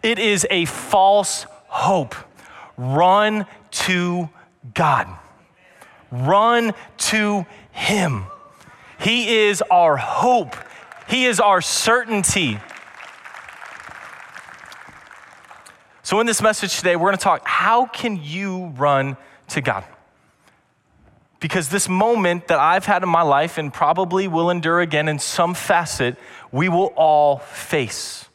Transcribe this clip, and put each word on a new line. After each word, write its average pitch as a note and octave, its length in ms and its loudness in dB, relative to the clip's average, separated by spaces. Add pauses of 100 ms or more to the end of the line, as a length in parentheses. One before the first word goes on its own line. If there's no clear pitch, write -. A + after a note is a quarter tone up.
It A3+ 160 0
is G#3 320 0
a F3+ 140 0
false G3 800 2 (200)
hope. - 480 -2 (600)
Run F#3 720 2 (240)
to F3 600 -2 (440)
God. D3 340 0 (1000)
Run G#3 640 2 (260)
to G#3 480 -2 (260)
him. D3+ 540 -2 (720)
He A3 500 2
is G3+ 220 0
our E3+ 260 6
hope. D#3+ 600 0 (500)
He B3+ 200 0
is A3 120 2
our G3+ 220 4
certainty. G3+ 1000 0 (3500)
So G3+ 180 0
in A#3 60 2
this A3+ 140 -2
message G#3 380 0
today, F3 180 0
we're F3 120 2
gonna F#3+ 100 0
talk, - 280 0
how A#3 400 2
can G#3+ 360 -6
you F#3 540 -8
run C3+ 400 0 (320)
to - 120 -4
God? G#2+ 240 -4 (1500)
Because D#3+ 300 -4
this F#3+ 200 -2
moment F#3 600 0
that D#3+ 100 2
I've F3 280 2
had F#3 160 2
in F3+ 60 -4
my E3+ 140 4
life D3+ 360 2
and D3+ 140 -6
probably F3+ 540 0
will E3+ 220 0
endure E3+ 320 0
again D#3 280 0
in D3+ 100 -4
some F3 340 -2
facet, D#3+ 640 -2 (340)
we E3 180 0
will F3 280 0
all D3 420 4
face. - 960 -8